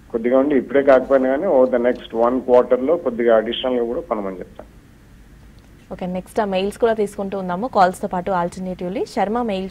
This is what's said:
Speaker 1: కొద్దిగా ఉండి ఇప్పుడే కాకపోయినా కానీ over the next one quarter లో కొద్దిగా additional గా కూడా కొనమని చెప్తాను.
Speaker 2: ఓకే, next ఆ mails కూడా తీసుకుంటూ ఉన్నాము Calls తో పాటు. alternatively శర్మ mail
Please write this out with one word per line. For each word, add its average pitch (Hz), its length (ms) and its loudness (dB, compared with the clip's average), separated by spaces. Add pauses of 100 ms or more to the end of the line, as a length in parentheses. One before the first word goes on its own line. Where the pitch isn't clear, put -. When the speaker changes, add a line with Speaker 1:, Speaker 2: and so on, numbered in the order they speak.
(120)
Speaker 1:
కొద్దిగా 123 280 2
ఉండి 143 160 2
ఇప్పుడే 120 280 2
కాకపోయినా 131 460 4
కానీ 147 180 0
over 131 280 4
the 120 140 0
next 117 380 -2
one 127 140 0 (100)
quarter 123 340 4
లో 160 120 2
కొద్దిగా 117 380 2
additional 117 400 0
గా 120 100 0
కూడా 123 160 -4
కొనమని 98 380 -6
చెప్తాను. - 440 -20 (1120)
Speaker 2:
ఓకే, 185 120 -10
next 185 340 -6
ఆ 214 60 0
mails 196 320 -2
కూడా 226 160 2
తీసుకుంటూ 202 460 -4
ఉన్నాము 185 280 -6
Calls 190 340 2
తో 208 60 -6
పాటు. 185 240 -4
alternatively 185 760 -4
శర్మ 220 360 -2
mail 190 300 -4